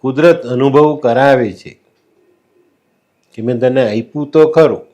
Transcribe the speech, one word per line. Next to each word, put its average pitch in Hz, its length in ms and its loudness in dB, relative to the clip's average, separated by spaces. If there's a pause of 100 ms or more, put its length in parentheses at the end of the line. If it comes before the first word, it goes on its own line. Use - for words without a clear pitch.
કુદરત 147 520 0
અનુભવ 139 360 2 (140)
કરાવે 127 560 2
છે - 140 -20 (1600)
કે 110 80 -10
મેં 120 160 -4
તને 127 220 0
આપ્યું 117 500 -6
તો 160 80 4 (140)
ખરું 151 260 2 (120)